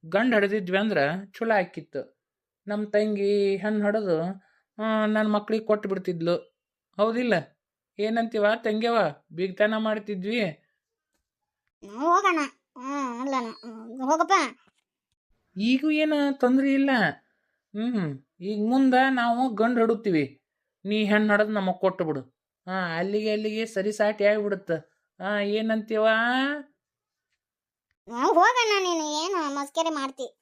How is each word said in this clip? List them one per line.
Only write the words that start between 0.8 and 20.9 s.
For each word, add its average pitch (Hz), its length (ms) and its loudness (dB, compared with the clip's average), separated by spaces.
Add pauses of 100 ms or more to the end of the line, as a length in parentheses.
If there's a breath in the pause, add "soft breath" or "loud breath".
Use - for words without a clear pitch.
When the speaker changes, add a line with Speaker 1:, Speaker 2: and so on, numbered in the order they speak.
Speaker 1:
ಚಲೋ 220 200 2
ಆಕಿತ್ತು. 156 420 -6 (680)
ನಮ್ 208 240 -6
ತಂಗಿ 202 680 2
ಹೆಣ್ 208 260 -2
ಹಡ್ದು, 202 340 0 (680 soft breath)
ಆ, 220 220 0
ನನ್ 214 260 2
ಮಕ್ಳಿಗ್ 214 360 -2
ಕೊಟ್ಟು 208 220 0
ಬಿಡ್ತಿದ್ಲು. 175 460 -2 (640)
ಹೌದಿಲ್ಲ? 226 360 0 (680)
ಏನಂತೀವ 220 460 0 (180)
ತಂಗ್ಯವ? 226 340 0 (340)
ಬೀಗ್ತನ 190 460 0
ಮಾಡ್ತಿದ್ವಿ. 214 640 -4 (1400)
Speaker 2:
ಹ್ಮ್, 208 180 -12
ಹೋಗಣ. 349 380 2 (380)
ಹ್ಮ್, 254 440 -8
ಅಲ್ಲನ. 262 280 -4 (140)
ಹ್ಮ್, 226 480 -6
ಹೋಗಪ್ಪ. 381 220 2 (1200)
Speaker 1:
ಈಗೂ 262 320 2
ಏನ 311 240 2 (180)
ತೊಂದ್ರೆ 269 420 2
ಇಲ್ಲ. 277 160 2 (880)
ಹ್ಮ್, 202 420 -2 (220)
ಈಗ 208 300 -2
ಮುಂದ 262 240 4 (160)
ನಾವು 240 440 0
ಗಂಡ್ 226 260 0
ಹಡುತ್ತೀವಿ. 214 640 0 (420)
ನೀ 214 180 0